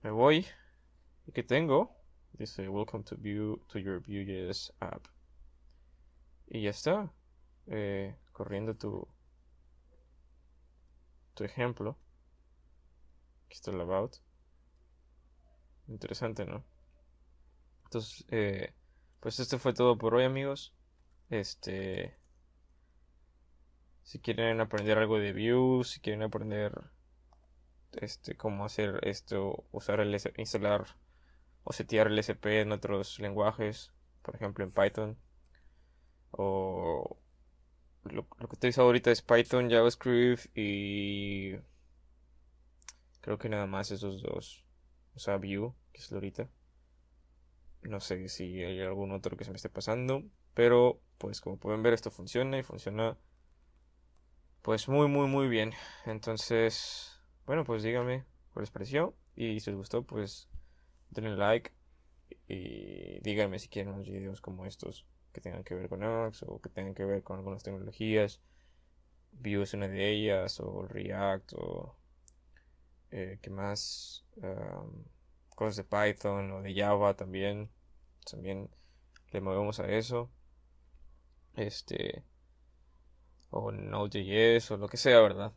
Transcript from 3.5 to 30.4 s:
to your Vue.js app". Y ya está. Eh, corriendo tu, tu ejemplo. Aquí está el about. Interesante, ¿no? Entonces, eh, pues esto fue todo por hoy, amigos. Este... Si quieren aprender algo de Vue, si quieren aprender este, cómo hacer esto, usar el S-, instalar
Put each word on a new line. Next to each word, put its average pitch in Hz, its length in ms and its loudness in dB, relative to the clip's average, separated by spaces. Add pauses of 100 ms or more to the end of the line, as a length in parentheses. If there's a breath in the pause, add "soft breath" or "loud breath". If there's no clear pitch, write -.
to - 100 -8
your 95 220 -4
Vue.js 95 800 -6
app". - 280 -10 (1400)
Y 113 160 -6
ya 104 80 0
está. 175 400 -2 (560)
Eh, 101 480 -4 (180)
corriendo 107 440 -4
tu, 104 320 -8 (2250)
tu - 100 -8
ejemplo. 120 540 -4 (1500)
Aquí - 80 -20
está - 160 -12
el 95 100 -4
about. 95 360 -2 (1700)
Interesante, 107 560 -6
¿no? - 180 -8 (1200)
Entonces, - 440 -8
eh, 104 460 -2 (460)
pues 113 200 -6
esto 127 180 -2
fue 127 140 2
todo 123 240 6
por 113 180 2
hoy, 127 100 6
amigos. 135 500 -2 (560)
Este... 95 840 -6 (1900)
Si - 180 -16
quieren 113 400 2
aprender 107 380 2
algo 110 200 4
de 101 140 0
Vue, 123 520 4
si - 160 -10
quieren 107 220 -2
aprender 107 680 -4 (1080)
este, - 360 -10
cómo 101 280 -4
hacer 104 380 -2
esto, 98 720 -4
usar 104 280 0
el 104 140 2
S-, 101 220 -4
instalar 104 500 0 (800)